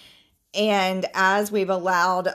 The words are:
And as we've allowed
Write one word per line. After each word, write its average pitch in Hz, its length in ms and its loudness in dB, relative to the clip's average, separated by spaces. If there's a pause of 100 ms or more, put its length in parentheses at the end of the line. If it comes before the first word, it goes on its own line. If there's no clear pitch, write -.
(560)
And 190 580 0
as 196 380 2
we've 196 180 0
allowed 180 640 0